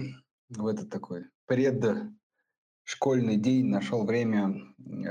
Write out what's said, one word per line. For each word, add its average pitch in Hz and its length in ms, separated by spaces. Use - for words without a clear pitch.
в 107 180
этот 107 220
такой 90 360
предшкольный 120 1900
день 127 300
нашел 104 380
время, 107 720
м, 101 320